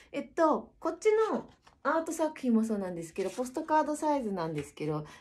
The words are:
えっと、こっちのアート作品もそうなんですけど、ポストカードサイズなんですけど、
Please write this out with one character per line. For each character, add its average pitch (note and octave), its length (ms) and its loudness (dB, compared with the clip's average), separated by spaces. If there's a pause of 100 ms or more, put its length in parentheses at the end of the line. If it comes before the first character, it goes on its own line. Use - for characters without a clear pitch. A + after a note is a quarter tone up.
(120)
え C#4+ 80 -4
っ - 120 -10
と、 D4+ 460 2
こ D#4+ 120 -4
っ E4 100 -6
ち G#4+ 80 2 (240)
の - 160 -4 (340)
ア D#4 160 2
ー D#4+ 60 0
ト E4 80 -6
作 D#4 260 -2
品 A#3+ 160 2
も A3 80 6
そ A3 140 0
う - 20 0
な F#3+ 100 -4
ん F3+ 60 -6
で E3 80 -6
す D#3+ 100 -14
け F#3+ 120 -2
ど、 F#3 60 -4
ポ B3 140 -4
ス B3+ 80 -10
ト D#4+ 120 -4
カ D#4 160 4
ー D4+ 40 2
ド D4+ 120 -2
サ D4+ 200 2
イ C4+ 60 -2
ズ G#3+ 80 -4
な F3 160 -2
ん D#3+ 80 -4
で D3 80 -2
す - 100 -16
け - 140 -6
ど、 D3+ 200 -2 (140)